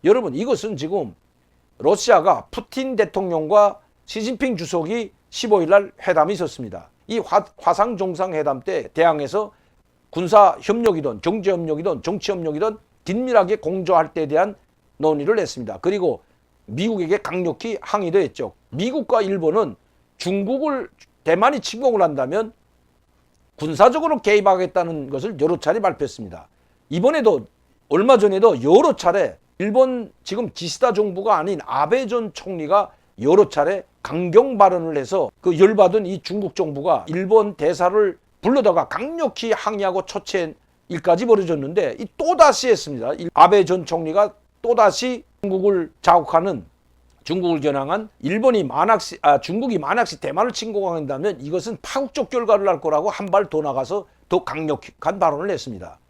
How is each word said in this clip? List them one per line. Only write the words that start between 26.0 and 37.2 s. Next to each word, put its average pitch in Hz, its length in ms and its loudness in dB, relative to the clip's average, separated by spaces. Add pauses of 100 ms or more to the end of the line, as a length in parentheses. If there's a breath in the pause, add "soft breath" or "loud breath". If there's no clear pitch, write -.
이번에도, 202 580 2 (420)
얼마 226 280 6
전에도 196 460 4
여러 220 320 6
차례 175 420 0 (200)
일본 240 560 0 (100)
지금 214 300 -6
기시다 196 400 -2
정부가 196 440 0
아닌 165 280 -4
아베 160 420 -2
전 226 260 -4
총리가 185 580 -2 (300 soft breath)
여러 175 280 6
차례 170 340 -2 (180)
강경 185 560 2
발언을 175 400 4
해서 139 420 -2
그 175 180 0
열받은 202 480 6
이 185 160 -6
중국 202 340 -6
정부가 147 520 -2
일본 190 480 2